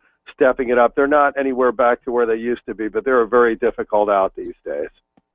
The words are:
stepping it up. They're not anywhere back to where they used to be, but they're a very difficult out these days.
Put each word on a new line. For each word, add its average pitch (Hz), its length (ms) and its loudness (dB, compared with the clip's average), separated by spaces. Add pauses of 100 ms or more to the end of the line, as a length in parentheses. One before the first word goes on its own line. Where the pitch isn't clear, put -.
(340)
stepping 127 340 0
it 123 80 0
up. 120 180 4
They're 139 120 2
not 143 320 2
anywhere 127 340 0
back 120 320 0
to 123 80 -6
where 120 140 0
they 113 100 0
used 117 300 -6
to 113 80 -10
be, 107 140 -6
but 104 180 -6
they're 127 160 2
a 110 40 -4
very 120 300 2
difficult 104 540 -2
out 95 260 0
these 90 160 -12 (100)
days. 73 280 -8 (440)